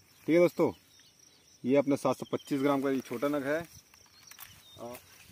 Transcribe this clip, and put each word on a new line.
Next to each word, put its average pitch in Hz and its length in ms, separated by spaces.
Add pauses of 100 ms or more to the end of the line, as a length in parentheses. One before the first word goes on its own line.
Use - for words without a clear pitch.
(280)
ठीक 151 80
है 170 60
दोस्तों, 165 300 (920)
ये 139 120
अपना 190 200
सात 131 200
सौ - 160
पच्चीस 139 280
ग्राम 139 220
का 139 80
ये 131 100
छोटा 123 280
नग 143 180
है। 151 120 (1200)
और 120 180 (340)